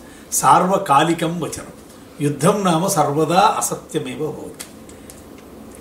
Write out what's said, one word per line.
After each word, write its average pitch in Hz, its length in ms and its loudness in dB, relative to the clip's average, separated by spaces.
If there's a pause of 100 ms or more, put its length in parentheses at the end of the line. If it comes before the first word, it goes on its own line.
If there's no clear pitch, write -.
(320)
సార్వకాలికం 165 1080 2
వచనం. - 400 -10 (400)
యుద్ధం 147 440 0
నామ 170 220 2
సర్వదా 151 540 0
అసత్యమేవ 143 800 -2
భవతి. - 480 -10 (1160)